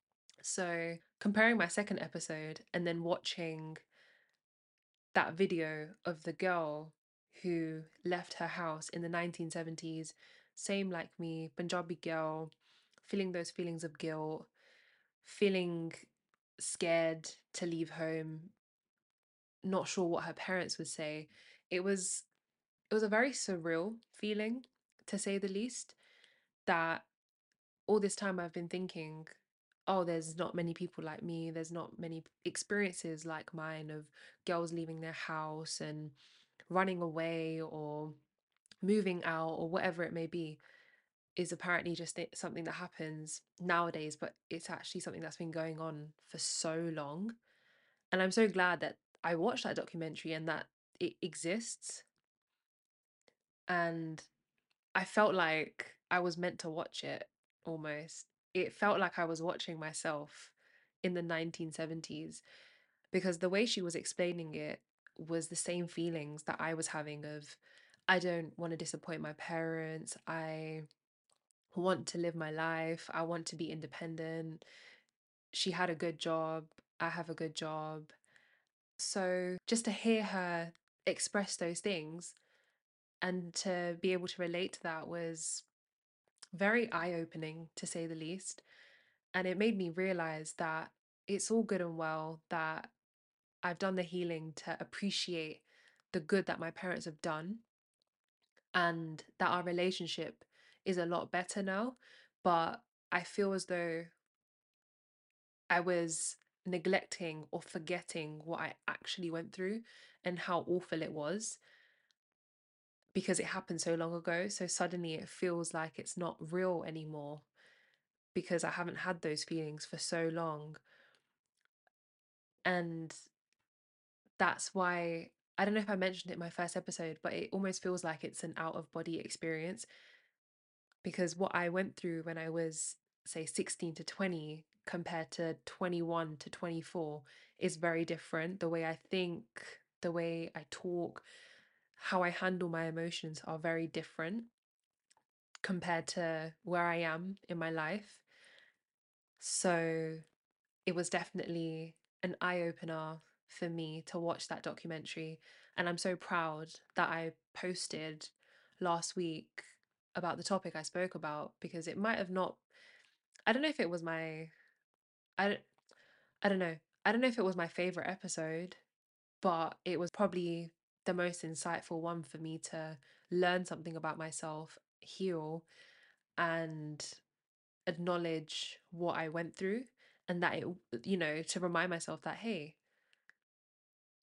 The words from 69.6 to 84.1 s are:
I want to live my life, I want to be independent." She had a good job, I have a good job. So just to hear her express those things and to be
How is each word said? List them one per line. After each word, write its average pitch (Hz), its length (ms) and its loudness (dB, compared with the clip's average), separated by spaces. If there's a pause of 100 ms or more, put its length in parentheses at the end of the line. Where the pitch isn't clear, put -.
I 156 600 -4 (880)
want 180 340 4
to 175 100 -6
live 170 160 0
my 156 160 -2
life, 160 600 0
I 165 120 0
want 165 240 -2
to - 80 -8
be 160 160 -4
independent." 160 920 -6 (880)
She - 200 0
had 175 180 2
a 165 60 2
good 160 240 -2
job, 160 520 0 (280)
I 165 100 0
have 165 220 -4
a 160 40 -6
good 160 200 -4
job. 156 560 -4 (840)
So 180 680 0
just 233 200 4
to 220 60 0
hear 220 320 4
her 175 500 0 (340)
express - 480 2
those 170 240 0
things 170 560 -4 (840)
and 180 340 0
to 175 460 0
be 190 120 6